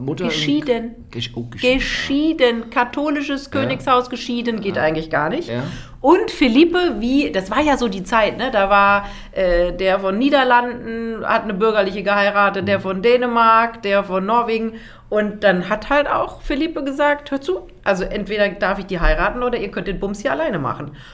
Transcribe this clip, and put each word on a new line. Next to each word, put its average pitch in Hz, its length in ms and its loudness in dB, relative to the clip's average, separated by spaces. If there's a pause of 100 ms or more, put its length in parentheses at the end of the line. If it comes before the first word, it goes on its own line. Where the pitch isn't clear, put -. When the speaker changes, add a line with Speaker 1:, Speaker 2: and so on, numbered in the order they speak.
Speaker 1:
Mutter 151 240 -4
Speaker 2:
Geschieden. 233 680 -2 (160)
Speaker 1:
Gesch-, - 240 -8
oh, 120 160 -8
geschieden, 247 220 0
ja. 269 80 4
Speaker 2:
Geschieden. 277 880 0
Katholisches 277 760 -2
Speaker 1:
Ja. - 40 -18 (120)
Speaker 2:
Königshaus 254 500 0
geschieden, 240 500 -4
geht 190 140 -4
Speaker 1:
Ja. 123 80 0
Speaker 2:
eigentlich 156 260 0
gar 151 200 0
nicht. 277 200 -4
Speaker 1:
Ja. 120 140 -4 (360)
Speaker 2:
Und 349 300 4
Felipe, 311 720 2
wie, 262 320 0
das 190 180 -4
war 220 100 0
ja 294 160 4
so 240 120 0
die 190 160 -6
Zeit, 220 340 0
ne? 247 140 -2
Da 196 180 2
war, 202 380 4 (240)
äh, 175 420 2
der 190 280 0
von 196 180 0
Niederlanden, 240 1040 0
hat 220 180 0
eine 208 120 -4
bürgerliche 202 480 2
geheiratet, 202 640 2
der 196 100 2
Speaker 1:
Mhm. 190 60 -4
Speaker 2:
von 190 180 -4
Dänemark, 233 800 4
der 202 220 2
von 185 240 -2
Norwegen. 226 460 0 (360)
Und 208 340 -2
dann 180 260 2
hat 214 200 -4
halt 285 180 2
auch - 360 -4
Felipe 311 400 -2
gesagt, 285 480 0
„Hör 277 100 -2
zu, 370 200 -4 (220)
also 190 200 0
entweder 202 460 -2
darf 185 280 -2
ich 190 80 -10
die 185 140 -4
heiraten 170 420 2
oder 240 160 0
ihr 196 140 -6
könnt 185 160 -6
den 190 120 -4
Bums 202 200 -4
hier 269 140 -2
alleine 285 260 -2
machen.“ 127 320 -6 (220)